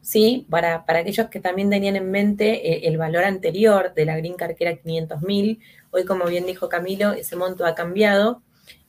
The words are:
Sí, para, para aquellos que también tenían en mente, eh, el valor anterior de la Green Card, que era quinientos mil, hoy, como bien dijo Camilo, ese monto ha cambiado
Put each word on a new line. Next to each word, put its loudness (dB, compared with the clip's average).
Sí, 2
para, 0
para 2
aquellos -2
que -10
también -2
tenían 0
en -4
mente, 0
eh, -2
el 0
valor 0
anterior 2
de 2
la -2
Green -6
Card, -6
que -2
era -2
quinientos -6
mil, 0
hoy, 2
como 0
bien -2
dijo -6
Camilo, -2
ese -8
monto -2
ha 0
cambiado 2